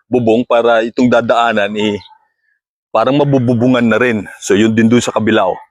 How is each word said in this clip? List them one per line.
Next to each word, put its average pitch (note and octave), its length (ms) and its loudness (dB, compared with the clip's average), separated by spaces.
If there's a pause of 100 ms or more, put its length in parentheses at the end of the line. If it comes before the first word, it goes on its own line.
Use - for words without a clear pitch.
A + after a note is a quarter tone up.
bubong A#2+ 400 0
para A#2 400 0
itong B2 240 -2
dadaanan, A#2 640 0
eh, G#2 240 -2 (920)
parang A#2+ 280 0
mabububungan B2+ 640 0
na A2+ 160 0
rin. A2+ 280 -2 (120)
So, - 160 -2
yun A2 200 2
din A2+ 120 2
dun A#2+ 160 2
sa - 120 -6
kabila, A2 320 0
oh. F2 120 -4 (120)